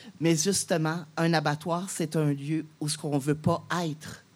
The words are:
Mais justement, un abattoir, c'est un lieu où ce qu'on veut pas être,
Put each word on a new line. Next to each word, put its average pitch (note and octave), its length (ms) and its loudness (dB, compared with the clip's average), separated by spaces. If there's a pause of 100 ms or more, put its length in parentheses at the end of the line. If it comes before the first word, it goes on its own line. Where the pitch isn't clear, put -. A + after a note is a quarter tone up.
(200)
Mais E3 160 4
justement, E3 720 0 (100)
un E3 180 4
abattoir, D#3+ 560 0
c'est E3 260 -4
un D3+ 180 4
lieu D3+ 320 -2 (140)
où D3+ 100 -4
ce D3+ 80 -4
qu'on D3 200 -2
veut C#3+ 160 0
pas E3 320 0 (180)
être, - 400 -6 (120)